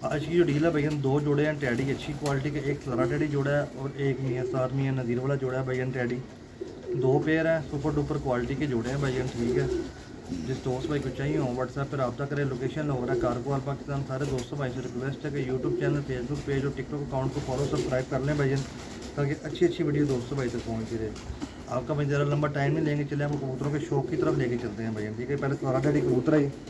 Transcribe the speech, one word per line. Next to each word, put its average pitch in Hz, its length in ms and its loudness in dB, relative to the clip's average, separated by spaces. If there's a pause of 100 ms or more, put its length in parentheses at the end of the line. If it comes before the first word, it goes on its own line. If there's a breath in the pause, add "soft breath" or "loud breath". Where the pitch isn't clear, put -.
आज 139 200 0
की 165 100 0
जो 175 80 8
डील 147 220 4
है 170 80 4
भाईजान, 147 280 2
दो 135 200 4
जोड़े 147 240 4
हैं 151 140 0
टैडी 135 320 0
अच्छी 143 240 -4
क्वालिटी 139 360 0
के, 143 200 -2
एक 143 100 -2
सरारा 127 280 0
टैडी 147 200 2
जोड़ा 139 220 2
है 143 120 4
और 135 380 -6
एक 135 200 0
मियाँ 127 240 0
सार 127 280 0
मियाँ 135 220 2
नज़ीर 120 240 0
वाला 139 180 0
जोड़ा 131 220 -2
है 131 60 -2
भाईजान 127 260 0
टैडी। 123 300 -2 (760)
दो 131 220 6
पेयर 160 280 2
हैं, 165 220 4
सुपर 147 260 -2
डुपर 143 240 0
क्वालिटी 123 360 0
के 143 120 0
जोड़े 120 220 0
हैं 139 120 -2
भाईजान, 131 280 0
ठीक 120 280 0
है। - 440 -2 (460)
जिस 131 100 0
दोस्त 131 320 -2
भाई 147 100 2
को 131 100 -2
चाहिए 147 280 0
हो, 135 180 2
WhatsApp 131 360 -2
पर 147 60 -4
रब्ता 127 280 0
करें। 143 200 0
लोकेशन 131 420 -2
लाहौर 123 220 0
है, - 100 2
कारको, 123 320 0
ऑल 135 80 2
पाकिस्तान। 139 440 -4
सारे 135 220 -2
दोस्तों 131 340 -2
भाई 131 100 0
से 120 120 -4
रिक्वेस्ट 123 440 -4
है 147 60 -4
कि 139 140 -2
YouTube 127 340 0
चैनल, 143 220 2
Facebook 131 440 -2
पेज 139 200 0
और 135 60 0
TikTok - 360 -6
अकाउंट 131 260 0
को 147 60 -2
फॉलो, 131 260 0
सब्सक्राइब 127 460 0
कर 131 100 0
लें 147 160 2
भाईजान, 139 240 4 (560)
ताकि 143 180 2 (100)
अच्छी 156 200 2
अच्छी 170 180 2
वीडियो 147 220 2
दोस्तों 131 320 0
भाई 127 120 0
तक 117 180 -4
पहुँचती 113 300 -4
रहे। 110 120 -2 (600)
आपका 123 240 -2
भाई 143 120 2
ज़्यादा 143 200 2
लंबा 147 240 2
टाइम 143 240 2
नहीं 156 120 2
लेंगे, 147 200 2
चले 143 180 0
आपको 147 140 0
कबूतरों 135 340 -2
के 147 100 2
शौक - 280 2
की 165 80 0
तरफ 151 200 4
लेके 120 200 2
चलते 113 260 -4
हैं 113 100 -2
भाईजान, 107 220 -4
ठीक 123 140 -6
है। 139 80 0
पहले 139 180 0
सरारा 131 260 2
टैडी 143 200 4
कबूतर 127 340 4
है 147 80 8
ये, 139 60 2 (200)